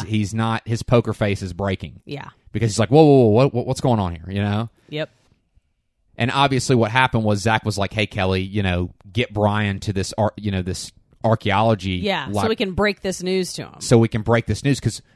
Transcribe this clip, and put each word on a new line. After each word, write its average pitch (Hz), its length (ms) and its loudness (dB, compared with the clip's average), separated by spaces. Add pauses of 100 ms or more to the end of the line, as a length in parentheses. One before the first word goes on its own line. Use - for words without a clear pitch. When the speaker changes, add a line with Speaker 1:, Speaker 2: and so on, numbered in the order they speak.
Speaker 1:
he's, 92 60 -12
he's 107 240 -2
not, 113 340 -4
his 113 160 -4
poker 113 300 2
face 101 280 -2
is 92 120 -8
breaking. 95 520 -6
Speaker 2:
Yeah. - 240 -14 (220)
Speaker 1:
Because 110 200 0
he's 98 80 -2
like, 104 100 0
"Whoa, 151 140 8
whoa, 143 140 8
whoa, 120 120 6 (160)
what, - 80 -2
what, 120 140 -4
what's 127 140 -6
going 120 180 2
on 90 160 -4
here?" 82 140 -16
You 98 120 -4
know? 104 280 -2 (200)
Speaker 2:
Yep. 156 200 -8 (1080)
Speaker 1:
And 120 140 -2
obviously 135 440 2
what 110 160 2
happened 127 340 2
was 104 160 2
Zach 110 240 0
was 107 120 -2
like, 98 140 -2
"Hey, 107 160 -2
Kelly, 95 340 0
you 98 220 -4
know, 90 300 -2 (180)
get 110 220 -4
Brian 104 480 0
to 107 120 -4
this 92 240 -4
ar-, 107 200 0
you 104 140 -6
know, 95 100 -2
this 87 300 -8 (340)
archaeology 107 720 2
Speaker 2:
Yeah, 175 320 -4
so 101 40 -8
Speaker 1:
lab 101 180 0
Speaker 2:
we 226 60 -2
can 202 160 -4
break 202 300 -2
this 185 200 -6
news 185 320 -2
to 147 100 -10
him. - 180 -16
Speaker 1:
so - 160 4
we 113 100 6
can 110 140 -4
break 117 240 2
this - 180 -4
news 139 160 0
'cause - 220 -6 (140)